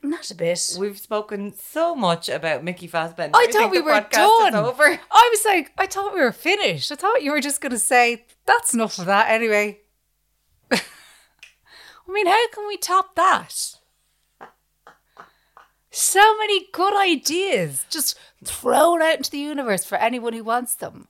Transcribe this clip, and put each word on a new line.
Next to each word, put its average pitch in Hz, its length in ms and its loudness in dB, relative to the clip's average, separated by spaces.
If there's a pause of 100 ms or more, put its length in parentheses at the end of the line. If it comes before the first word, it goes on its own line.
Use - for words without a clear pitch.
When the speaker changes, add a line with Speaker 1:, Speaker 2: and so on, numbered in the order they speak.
Speaker 1:
Not 302 280 -8
a 202 40 -12
bit. 170 440 -4
Speaker 2:
We've 196 200 -6
spoken 208 580 -8
so 330 400 -4
much 175 320 -2
about 147 340 -4
Mickey 175 240 -10
Fassbender. 165 500 -4
Speaker 1:
I 480 60 6
Speaker 2:
I 480 40 4
Speaker 1:
thought 453 120 -2
Speaker 2:
think 415 140 2
Speaker 1:
we 359 60 2
Speaker 2:
the 320 60 -2
Speaker 1:
were 311 80 0
Speaker 2:
podcast 208 140 0 (400)
is 330 60 0
Speaker 1:
done. - 20 0
Speaker 2:
over. 240 300 0 (260)
Speaker 1:
I 466 220 8
was 427 120 0
like, 381 320 0
I 381 100 0
thought 392 280 -6
we 370 60 0
were 254 120 4
finished. 302 600 -2
I - 20 -10
thought 392 280 0
you 277 100 -2
were 302 80 0
just 277 200 -4
gonna 254 180 -6
say, 240 460 2 (220)
"That's - 280 2
enough 220 240 -2
of 180 80 -10
that 196 220 2
anyway." 208 520 0 (500)
<laughs> - 400 -16
I 233 80 2 (1300)
mean, 392 200 -2
how 440 240 2
can 415 180 -12
we 403 80 -8
top 370 400 -2
that? 330 580 -2 (2250)
So 427 480 4
many 415 340 0
good 392 240 0
ideas 320 920 -2
just - 260 -6 (280)
thrown 311 580 2
out 320 140 2
into - 140 -6
the 294 80 -10
universe 277 460 -4
for - 140 -6
anyone 233 340 -2
who 226 120 -10
wants 233 300 -4
them. - 360 -14